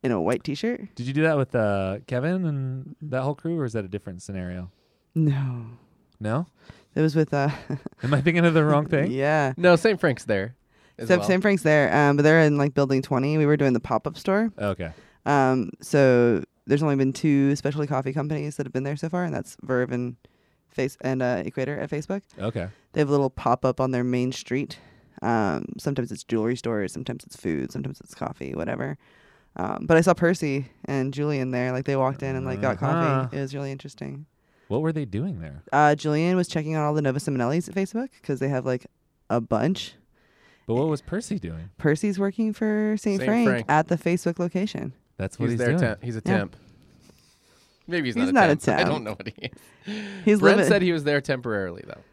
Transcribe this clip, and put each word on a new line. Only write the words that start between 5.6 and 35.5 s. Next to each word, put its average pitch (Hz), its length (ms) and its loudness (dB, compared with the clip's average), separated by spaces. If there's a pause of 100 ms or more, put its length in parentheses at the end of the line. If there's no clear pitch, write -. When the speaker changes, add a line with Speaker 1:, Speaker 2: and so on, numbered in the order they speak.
Speaker 2:
No? 113 260 -2 (480)
Speaker 1:
It - 80 0
was 156 140 2
with, 151 180 2
uh, 139 160 2 (260)
<laughs> - 260 -14
Speaker 2:
Am 135 120 0
I 135 60 2
thinking 165 260 4
of 165 80 4
the 156 100 6
wrong 147 220 4
thing? - 260 0
Speaker 1:
Yeah. 139 440 2
Speaker 3:
No, 175 200 6
Saint 202 240 2
Frank's 139 240 0
there 104 300 -2 (440)
as 113 100 -8
Speaker 1:
So 180 100 6
Speaker 3:
well. - 80 0
Speaker 1:
Saint 185 160 4
Frank's 196 200 2
there, 147 320 4
um, 143 220 6
but 147 60 4
they're 156 200 8
in, 147 160 4
like, 143 160 2
building 135 280 2
twenty. 139 360 0
We 151 80 4
were 151 100 4
doing 139 160 2
the 113 80 2
pop-up 131 380 -4
store. 208 400 0
Speaker 2:
Okay. 92 320 -4 (360)
Speaker 1:
Um, 131 440 2 (100)
so 120 640 6 (240)
there's 143 160 2
only 143 140 2
been 135 160 2
two 139 440 2
specialty 147 300 -2
coffee 135 260 -4
companies 147 440 -4
that 139 100 -4
have 120 60 -14
been 131 120 -2
there 143 120 -4
so 160 120 -6
far, 180 160 -4
and 160 100 -6
that's - 280 -8
Verve 123 300 0
and 123 240 -4 (540)
Face-, 139 300 -4
and, 131 220 -2
uh, 123 220 0
Equator 131 340 -6
at - 120 -8
Facebook. 156 320 -6 (160)
Speaker 2:
Okay. 98 300 -4 (240)
Speaker 1:
They - 80 0
have 147 80 4
a 139 40 2
little 139 180 4
pop-up 127 500 0
on 131 100 2
their 123 140 0
main 123 280 0
street. - 460 -6 (440)
Um, 104 440 0 (120)
sometimes 131 340 -2
it's - 120 -10
jewelry 117 320 0
stores, 107 360 -4
sometimes - 320 -10
it's - 120 -20
food, 71 360 -4
sometimes - 280 -8
it's - 140 -20
coffee, - 400 -10
whatever. 127 420 -6 (600)
Um, - 300 -8
but 165 100 6
I 160 60 8
saw 170 120 4
Percy 151 520 0 (180)
and 135 280 -2
Julian 143 400 -2
there. 127 200 -2
Like, 127 120 -4
they 139 120 -2
walked 135 260 0
in 135 140 -4
and, 131 100 -6
like, 127 140 -6
got 123 220 0
Speaker 2:
Uh-huh. 131 40 -2 (360)
Speaker 1:
coffee. 131 140 -6
It 139 40 -4
was 135 140 -6
really 139 180 -6
interesting. 139 540 -12 (420)
Speaker 2:
What 123 140 -2
were 160 100 0
they 151 140 -4
doing 110 340 -6
there? 76 220 -12 (100)